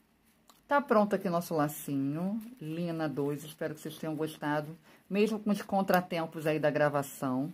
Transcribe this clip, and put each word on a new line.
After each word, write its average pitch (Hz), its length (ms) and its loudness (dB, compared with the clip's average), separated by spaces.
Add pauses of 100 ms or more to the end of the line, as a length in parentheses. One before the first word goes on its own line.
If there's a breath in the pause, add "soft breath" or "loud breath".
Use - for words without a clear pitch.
(680)
Tá 285 160 4
pronto 208 320 4
aqui 190 160 0
nosso 175 240 0
lacinho, 151 880 -2 (180)
Lina 160 480 -4
dois, 147 360 -2
espero 151 300 -6
que - 60 -18
vocês 151 160 -10
tenham 156 200 -6
gostado, 151 600 -4 (320 loud breath)
mesmo 214 300 2
com 208 120 -2
os 202 120 2
contratempos 180 840 0
aí 156 120 2
da 151 120 4
gravação, 143 840 0